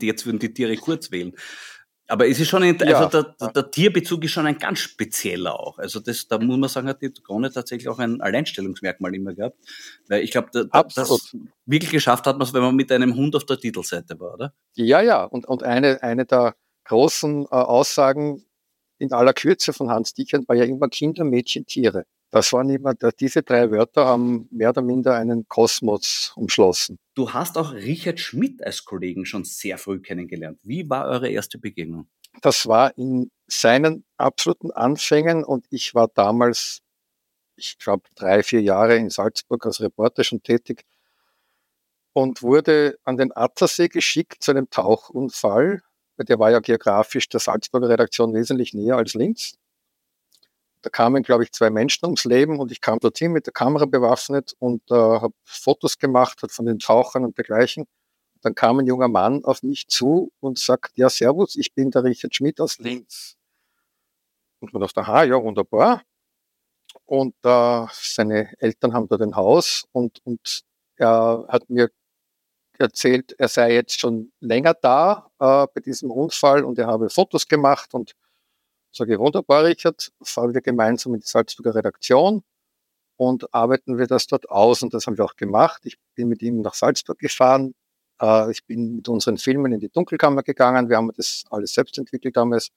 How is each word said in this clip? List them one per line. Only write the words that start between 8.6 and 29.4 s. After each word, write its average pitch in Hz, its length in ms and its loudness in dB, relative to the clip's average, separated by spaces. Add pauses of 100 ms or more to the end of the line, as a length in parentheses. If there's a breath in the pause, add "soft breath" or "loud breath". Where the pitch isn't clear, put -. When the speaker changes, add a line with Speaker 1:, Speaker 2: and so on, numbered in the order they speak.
Speaker 1:
immer 95 200 -10
gehabt. 104 240 -10 (500 loud breath)
Weil 104 160 -2
ich - 80 -6
glaub, 120 200 -4
da, 120 120 -2
da, 143 160 2
Speaker 2:
Absolut. 135 300 -2
Speaker 1:
das 123 260 0 (300)
wirklich 151 260 0
geschafft 131 340 0
hat 139 120 0
man's, 127 160 -4
wenn 127 80 2
man 127 140 2
mit 135 180 0
einem 123 220 2
Hund 139 200 -2
auf 139 100 -2
der 131 140 -4
Titelseite 85 640 -8
war, 87 140 -14
oder? 143 180 -10 (220)
Speaker 2:
Ja, 120 260 4
ja. 185 240 2
Und, 117 220 -10
und 127 160 -4
eine, 131 380 2
eine 120 240 -2
der 120 300 2 (300)
großen, 143 580 0
äh, - 60 -12
Aussagen 139 960 0 (540)
in 135 140 -6
aller 127 200 6
Kürze - 400 0
von 127 160 -4
Hans 113 240 -2
Dichand 135 340 -4
war 120 80 2
ja 120 80 4
immer 131 240 -2
Kinder, 160 360 -4
Mädchen, 127 420 -2
Tiere. 107 400 -2 (260)
Das 107 200 2
waren 131 180 0
immer, 135 240 -2
da, 117 180 0
diese 135 320 -2
drei 120 280 2
Wörter 117 340 2
haben 120 460 0
mehr 113 180 0
oder 127 120 0
minder 127 340 0
einen 117 320 -2
Kosmos - 880 -2
umschlossen. 92 600 0 (180)
Speaker 1:
Du 123 180 -4
hast 170 240 -6
auch 151 160 -4
Richard 165 460 -6
Schmidt 254 440 -6
als - 220 -10
Kollegen 92 400 -8
schon 95 200 -10